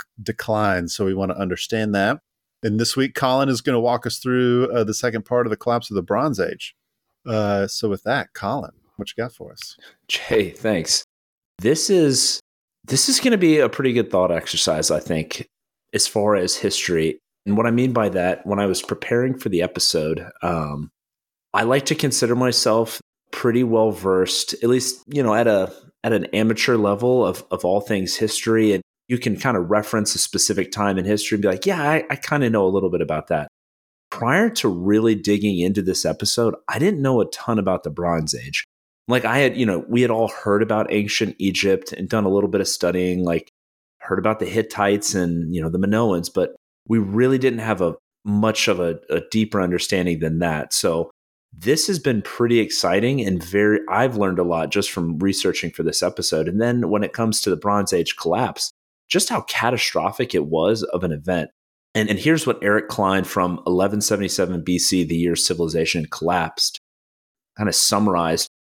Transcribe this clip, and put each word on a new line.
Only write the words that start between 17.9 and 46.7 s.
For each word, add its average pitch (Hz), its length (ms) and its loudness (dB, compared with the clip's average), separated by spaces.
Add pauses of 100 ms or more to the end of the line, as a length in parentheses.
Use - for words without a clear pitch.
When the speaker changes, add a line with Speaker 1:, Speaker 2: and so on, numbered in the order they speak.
Speaker 2:
by 110 160 2
that, 90 380 -2
when 98 100 -2
I 101 80 2
was 95 160 0
preparing 123 560 -2
for - 120 -6
the 90 120 0
episode, 80 680 -2 (140)
um, 76 480 -4 (640)
I 98 80 2
like 131 240 2
to 160 100 0
consider 120 400 0
myself 117 640 0 (320)
pretty 120 320 2
well 113 280 4
versed, 92 720 0
at 117 60 4
least, 127 360 0
you 143 160 -2
know, 110 140 2
at 117 100 4
a, 98 260 2 (320)
at 113 80 0
an 101 220 0
amateur 110 420 2
level 110 480 2
of, - 280 -2
of 92 120 -4
all 95 180 2
things 95 340 -4
history. 110 580 2
And 92 80 0 (260)
you 123 120 -2
can 107 200 -2
kind 123 180 0
of 87 120 -2
reference 107 460 0
a - 40 -4
specific - 520 -2
time 101 260 0
in 90 80 -2
history 104 300 0
and 101 80 0
be 101 40 4
like, 95 200 0
"Yeah, 185 140 0
I, 151 280 2
I 139 60 -4
kinda 139 340 0
know 107 160 4
a 92 80 2
little 95 160 2
bit 85 120 0
about 76 260 -4
that." 76 200 -2 (640)
Prior 165 400 2
to 220 180 -2
really 104 460 2
digging 101 460 0
into 95 240 2
this 87 200 -2
episode, 104 520 0 (120)
I 110 120 -4
didn't 165 240 0
know 131 180 4
a 92 80 0
ton - 300 -2
about 95 240 0
the 82 80 -6
Bronze 82 420 -2
Age. 65 320 -8 (440)
Like, 123 140 2
I 113 140 0
had, 139 180 4
you 120 100 2
know, 92 220 0
we 120 140 2
had 120 100 4
all 113 160 2
heard 104 340 0
about 110 300 0
ancient 104 480 0
Egypt 95 540 0
and 95 160 -8
done 110 160 0
a 95 40 2
little 101 200 2
bit 98 100 0
of 95 80 0
studying, 90 560 0
like, 85 260 -2 (520)
heard 95 180 -4
about 107 200 0
the 101 60 -4
Hittites 104 720 0
and, 85 400 0
you 85 60 -2
know, 80 80 -2
the 90 100 -2
Minoans, 98 540 0
but 90 200 0 (360)